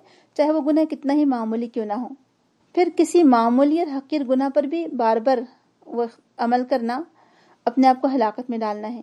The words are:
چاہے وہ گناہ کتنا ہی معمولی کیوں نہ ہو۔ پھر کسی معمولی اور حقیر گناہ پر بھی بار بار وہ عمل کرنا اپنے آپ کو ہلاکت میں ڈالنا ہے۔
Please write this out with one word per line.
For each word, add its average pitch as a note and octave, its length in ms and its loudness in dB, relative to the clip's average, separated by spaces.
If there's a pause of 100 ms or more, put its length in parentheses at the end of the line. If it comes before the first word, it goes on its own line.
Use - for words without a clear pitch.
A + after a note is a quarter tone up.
(360)
چاہے D4+ 140 2
وہ D#4 100 0
گناہ D4+ 240 2
کتنا C#4 300 -4
ہی D4+ 100 2
معمولی A#3 420 -2
کیوں A#3 200 -6
نہ G#3 60 -8
ہو۔ A3+ 160 -6 (680)
پھر F4 220 2
کسی F4 260 4
معمولی C4 560 4
اور D4+ 180 -4
حقیر C#4+ 280 -6
گناہ C4 240 0
پر C#4 140 0
بھی D#4+ 240 -4 (100)
بار A3+ 200 2
بار A#3+ 220 0 (480)
وہ A#3 180 -6 (320)
عمل B3 320 0
کرنا B3 340 -2 (640)
اپنے C4 240 2
آپ B3+ 120 4
کو C#4 80 0
ہلاکت B3 420 -2
میں A3+ 80 -6
ڈالنا G#3+ 340 -6
ہے۔ A#3+ 100 -12